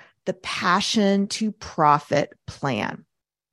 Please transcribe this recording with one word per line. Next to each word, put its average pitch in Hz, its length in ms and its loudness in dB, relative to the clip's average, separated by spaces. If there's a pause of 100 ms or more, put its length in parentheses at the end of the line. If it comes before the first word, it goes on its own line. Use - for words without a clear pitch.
(260)
the 185 80 -4
Passion 196 920 0
to 214 260 -6
Profit 147 800 0 (120)
plan. - 600 -6 (460)